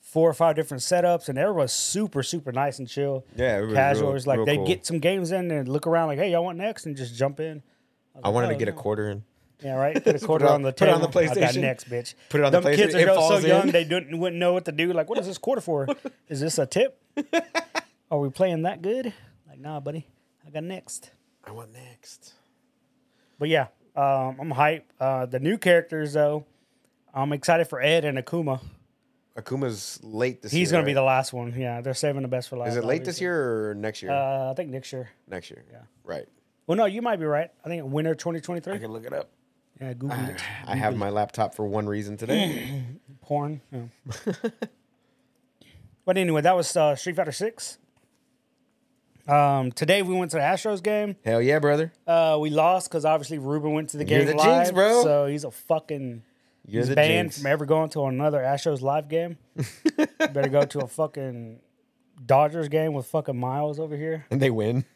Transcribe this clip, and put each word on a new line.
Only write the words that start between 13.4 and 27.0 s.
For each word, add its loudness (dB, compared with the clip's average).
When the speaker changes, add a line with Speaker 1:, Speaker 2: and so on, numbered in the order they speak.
Speaker 1:
young, 6
Speaker 2:
in. 2
Speaker 1:
they 4
don't, -4
wouldn't -2
know 4
what 0
to -6
do. 0
Like, 0
"What -2
is -4
this -8
quarter -2
for? -2
Speaker 2:
<laughs> -20
Speaker 1:
Is -6
this -2
a 0
tip? 0
Are 0
we -2
playing 0
that -4
good?" -4
Like, -20
"Nah, -10
buddy. -10
I -20
got -10
next." -14
Speaker 2:
I -18
want -18
next. -20
Speaker 1:
But -2
yeah, 2
um, 2
I'm -6
hyped. 0
Uh, -2
the -2
new 0
characters, 2
though, 2